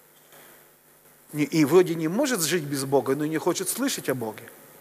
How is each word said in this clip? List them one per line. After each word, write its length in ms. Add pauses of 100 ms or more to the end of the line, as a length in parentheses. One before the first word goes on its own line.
(1300)
Не, 100
и 220
вроде 300
не 120
может 340
жить 220
без 220
Бога, 300
но 100
и 40
не 80
хочет 300
слышать 400
о 80
Боге, 280 (380)